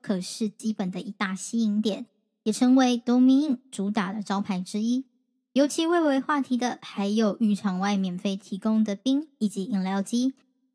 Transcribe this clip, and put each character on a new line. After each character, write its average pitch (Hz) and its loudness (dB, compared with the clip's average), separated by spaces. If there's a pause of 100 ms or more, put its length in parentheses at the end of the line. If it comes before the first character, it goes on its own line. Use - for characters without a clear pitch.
可 190 -2
是 208 -6
基 220 -6
本 185 -4
的 185 -8
一 - -10
大 196 -6
吸 233 -4
引 208 0
点， 247 -2 (380)
也 214 0
成 254 4
为 247 4
Dormy 262 6
Inn 254 0 (140)
主 202 -4
打 196 -2
的 214 -6
招 196 -2
牌 196 -2
之 208 -6
一。 247 -2 (480)
尤 277 4
其 330 -2
蔚 349 2
为 277 2
话 285 0
题 254 -2
的 240 -4
还 202 -4
有 214 2
浴 208 2
场 185 -2
外 202 0
免 185 -2
费 196 -4
提 196 -10
供 220 2
的 202 -2
冰 277 -2 (120)
以 214 0
及 190 -6
饮 196 -2
料 196 -2
机， 247 -2 (420)